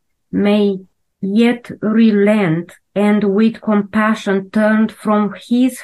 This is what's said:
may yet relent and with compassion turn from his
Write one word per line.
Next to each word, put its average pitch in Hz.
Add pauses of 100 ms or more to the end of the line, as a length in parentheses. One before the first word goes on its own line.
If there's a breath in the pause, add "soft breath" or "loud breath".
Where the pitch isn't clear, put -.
(300)
may 196 (420)
yet 233 (180)
relent 208 (260)
and 208 (160)
with 226 (120)
compassion 208 (120)
turn 214 (160)
from 208 (140)
his 247 (120)